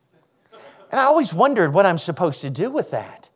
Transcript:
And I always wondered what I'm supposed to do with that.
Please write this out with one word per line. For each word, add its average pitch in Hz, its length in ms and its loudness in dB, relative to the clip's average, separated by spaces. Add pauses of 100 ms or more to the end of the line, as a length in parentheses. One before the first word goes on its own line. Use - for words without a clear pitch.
(920)
And 247 80 -2
I 262 60 2
always 285 280 2
wondered 196 400 2
what 190 120 4
I'm 180 120 2
supposed 160 440 -4
to 143 80 -8
do 139 200 -4
with 269 220 -4
that. - 440 -10